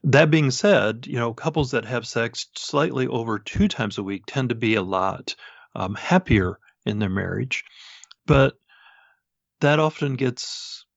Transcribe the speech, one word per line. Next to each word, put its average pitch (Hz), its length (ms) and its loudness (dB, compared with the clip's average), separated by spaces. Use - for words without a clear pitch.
That 147 260 6
being 147 220 4
said, 120 560 2
you - 80 -4
know, 117 180 -2
couples 151 380 -2
that 117 140 -2
have 117 200 -4
sex 113 480 -4
slightly 139 540 -2
over 113 320 -4
two - 260 0
times 107 320 -2
a 101 60 -4
week 98 220 -6
tend 127 240 -2
to 117 40 0
be 113 220 0
a 101 60 0
lot, 95 520 -4
um, 92 200 -6
happier 107 640 2
in 104 120 -2
their 101 120 0
marriage, 95 520 -4
but 135 300 4
that 147 180 4
often 156 360 -2
gets - 720 -6